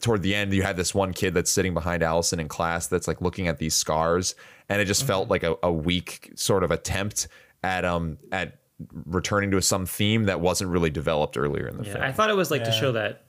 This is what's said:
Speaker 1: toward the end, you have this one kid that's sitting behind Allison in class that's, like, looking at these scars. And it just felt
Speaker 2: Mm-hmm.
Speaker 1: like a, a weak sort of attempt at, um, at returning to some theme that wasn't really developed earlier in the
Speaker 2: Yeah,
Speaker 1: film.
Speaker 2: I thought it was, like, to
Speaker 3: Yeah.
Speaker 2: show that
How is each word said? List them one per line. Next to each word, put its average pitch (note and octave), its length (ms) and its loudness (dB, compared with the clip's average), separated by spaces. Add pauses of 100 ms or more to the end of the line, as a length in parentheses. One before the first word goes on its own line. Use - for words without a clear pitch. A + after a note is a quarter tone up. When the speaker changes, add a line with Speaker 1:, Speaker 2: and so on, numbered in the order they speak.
Speaker 1:
toward A2 220 2
the F#2+ 100 2
end, G2+ 180 0
you G2 120 4
have G2 140 0
this F2+ 180 -2
one F#2+ 180 2
kid F#2 220 0
that's - 160 2
sitting F#2 240 2
behind E2+ 260 0
Allison E2 380 2
in D#2 80 -6
class E2+ 400 -2
that's, F2+ 200 -2
like, D#2+ 140 -4
looking F2+ 260 -2
at D#2+ 120 -2
these D#2+ 160 -2
scars. E2 580 0 (360)
And G2+ 120 0
it G#2 40 2
just G2+ 200 0
felt F#2+ 200 0
Speaker 2:
Mm-hmm. - 60 -4
Speaker 1:
like F2+ 120 2
a, E2 180 0
a F2+ 100 2
weak E2+ 640 -2
sort G2 280 2
of E2 80 0
attempt G2 560 -2 (360)
at, F#2 220 -2
um, E2+ 320 -2 (140)
at F#2 260 -6 (480)
returning G2 460 0
to F#2+ 100 4
some F#2+ 240 0
theme G#2+ 400 2
that F2+ 160 0
wasn't F2+ 280 0
really E2+ 200 4
developed D2+ 480 0
earlier C#2+ 300 0
in - 100 -10
the - 80 -8
Speaker 2:
Yeah, - 80 -10
Speaker 1:
film. - 100 -4
Speaker 2:
I C3+ 80 -2
thought G#3+ 180 2
it G#3+ 60 2
was, F#3 160 0
like, C3+ 140 0
to A2+ 60 0
Speaker 3:
Yeah. A2 80 2
Speaker 2:
show C3+ 140 2
that G#2+ 360 -4